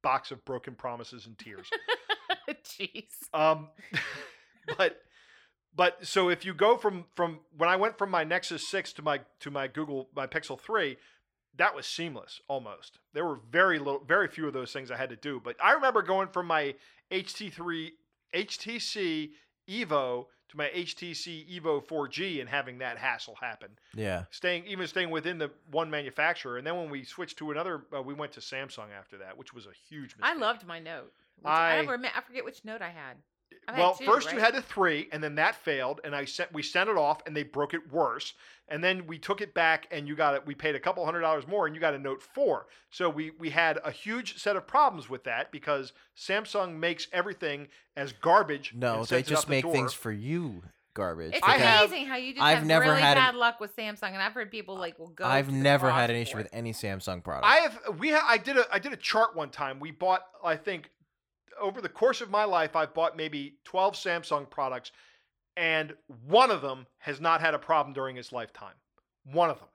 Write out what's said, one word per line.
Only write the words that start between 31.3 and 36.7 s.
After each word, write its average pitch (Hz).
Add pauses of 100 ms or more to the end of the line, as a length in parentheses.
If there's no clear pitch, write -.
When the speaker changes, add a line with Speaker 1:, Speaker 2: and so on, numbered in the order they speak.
Speaker 2:
Which -
I 165
Speaker 1:
I -
Speaker 2:
rem-, 254
I -
forget 247
which -
Note 220
I 170
had. 143 (500)
I've 226
had 262
Speaker 1:
Well, 185
Speaker 2:
two, -
Speaker 1:
first 214
you 175
Speaker 2:
right? 214
Speaker 1:
had 240
the 262
three, 165
and 151
then 147
that 185
failed, 139
and 143
I 143
sent, -
we 151
sent 190